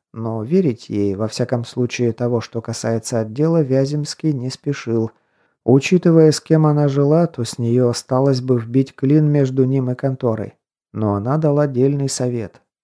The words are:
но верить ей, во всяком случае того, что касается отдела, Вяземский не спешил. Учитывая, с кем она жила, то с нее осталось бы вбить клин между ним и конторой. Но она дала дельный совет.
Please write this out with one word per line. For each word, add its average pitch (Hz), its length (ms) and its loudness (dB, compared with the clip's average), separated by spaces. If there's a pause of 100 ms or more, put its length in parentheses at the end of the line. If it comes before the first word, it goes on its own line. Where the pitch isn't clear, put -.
(120)
но 113 300 -6
верить 147 480 -2
ей, 101 240 -2
во 107 120 -4
всяком 117 380 -4
случае 123 480 -4
того, 120 280 -2
что 117 200 -10
касается 113 600 -4
отдела, 151 420 0
Вяземский 143 720 -2
не 131 180 -6
спешил. 117 640 -4 (520)
Учитывая, 160 680 6
с - 80 -4
кем 156 260 2
она 147 220 2
жила, 143 380 2
то 127 180 -6
с - 140 -10
нее 120 300 2
осталось 127 540 0
бы 127 180 0
вбить 123 340 -2
клин 147 360 2
между 135 340 2
ним 131 260 0
и 123 40 -4
конторой. 123 640 -4 (340)
Но 107 220 -2
она 117 240 -2
дала 147 280 2
дельный 139 420 0
совет. 123 540 -6 (220)